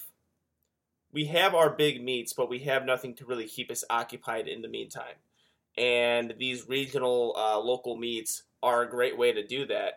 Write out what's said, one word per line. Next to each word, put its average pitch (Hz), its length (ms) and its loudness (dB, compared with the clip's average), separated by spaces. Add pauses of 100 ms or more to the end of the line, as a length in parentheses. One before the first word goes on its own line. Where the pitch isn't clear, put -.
(1120)
we 147 160 -4
have 175 280 4
our 160 160 8
big 143 320 2
meets, 123 320 -4
but 123 160 -2
we 127 100 -4
have 135 240 0
nothing 127 300 -2
to 123 100 -18
really 117 220 -6
keep 120 240 -10
us 120 180 -6
occupied 117 600 -4
in 113 120 -8
the 113 80 -12
meantime. 113 460 -12 (640)
And 120 640 2
these 123 300 -6
regional, 127 680 0
uh, 107 220 2
local 120 380 0
meets 117 480 -6 (180)
are 120 200 4
a 120 80 -4
great 123 280 0
way 120 140 6
to 104 140 -4
do 131 200 -4
that. 104 300 -2